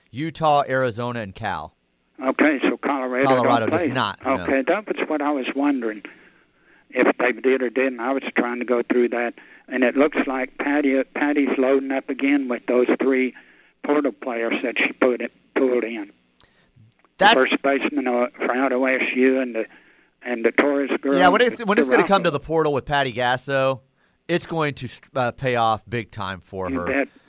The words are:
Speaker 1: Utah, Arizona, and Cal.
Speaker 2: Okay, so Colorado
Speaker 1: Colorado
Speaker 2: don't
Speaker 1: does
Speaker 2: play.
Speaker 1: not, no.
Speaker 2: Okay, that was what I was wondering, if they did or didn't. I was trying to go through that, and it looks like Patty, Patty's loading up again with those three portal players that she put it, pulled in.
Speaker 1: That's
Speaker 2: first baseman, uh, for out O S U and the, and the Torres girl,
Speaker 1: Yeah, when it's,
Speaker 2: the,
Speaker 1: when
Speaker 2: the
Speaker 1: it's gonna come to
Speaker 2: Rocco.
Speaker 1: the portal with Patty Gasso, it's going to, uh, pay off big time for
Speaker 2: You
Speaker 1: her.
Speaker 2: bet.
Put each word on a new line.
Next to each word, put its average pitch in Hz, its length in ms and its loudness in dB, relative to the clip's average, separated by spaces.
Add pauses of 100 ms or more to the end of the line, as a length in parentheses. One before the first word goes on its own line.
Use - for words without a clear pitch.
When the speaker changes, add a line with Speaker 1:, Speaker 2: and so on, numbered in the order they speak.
(120)
Speaker 1:
Utah, 147 560 0
Arizona, 120 520 -2
and 98 140 -10
Cal. 90 400 -6 (480)
Speaker 2:
Okay, 262 400 0
so 135 140 0
Colorado 131 500 -2
Speaker 1:
Colorado 123 400 2
Speaker 2:
don't - 40 -2
Speaker 1:
does 165 160 0
Speaker 2:
play. 123 60 -2
Speaker 1:
not, 110 320 -2
no. 131 180 0
Speaker 2:
Okay, 135 260 0
that 202 180 0
was 151 220 -6
what 151 120 -2
I 147 120 -2
was 131 140 -4 (100)
wondering, 123 460 -2 (880)
if - 280 2
they 123 140 0
did 127 300 2
or 123 80 -2
didn't. 127 280 -2
I 120 140 -4
was 135 100 -4 (140)
trying 120 240 -2
to 120 40 -6
go 120 180 0
through 120 260 2
that, 117 260 -4 (320)
and 127 160 -2
it 123 140 2
looks 143 220 2 (100)
like 131 300 -6
Patty, 143 440 0 (120)
Patty's 147 340 0 (100)
loading 135 320 2
up 135 180 -4
again 139 380 0
with 120 200 -6
those 123 200 2 (140)
three 131 340 0 (480)
portal 147 300 0
players 117 500 -4
that 120 160 -4
she - 140 0
put 120 280 2
it, - 120 -8 (240)
pulled 123 260 2
in. 110 300 -8 (1120)
Speaker 1:
That's 214 120 8
Speaker 2:
first - 280 2
baseman, 139 460 0
uh, 123 180 0 (100)
for - 200 -2
out 135 160 0
O 127 120 0
S 131 160 0 (140)
U 131 260 4
and 123 140 -6
the, 110 100 -4 (580)
and 117 220 -6
the 113 80 4
Torres 139 380 0 (100)
girl, 139 180 0
Speaker 1:
Yeah, 180 100 8
when 202 120 4
it's, 247 180 2
Speaker 2:
the, 233 80 -8
Speaker 1:
when 202 100 2
Speaker 2:
the - 60 4
Speaker 1:
it's 135 80 0
gonna 202 160 4
come 196 180 4
to 170 40 4
Speaker 2:
Rocco. 143 100 -2
Speaker 1:
the - 60 -10
portal 156 280 0
with 127 120 -2
Patty 139 280 -2
Gasso, 131 680 0 (480)
it's 170 180 -2
going 151 280 -2
to, 127 140 -10 (280)
uh, 123 160 0
pay 127 240 -2
off 110 320 2
big 113 220 -6
time 95 300 -8
for 92 300 -8
Speaker 2:
You 87 100 -4
Speaker 1:
her. 90 60 -6
Speaker 2:
bet. 135 220 -2 (200)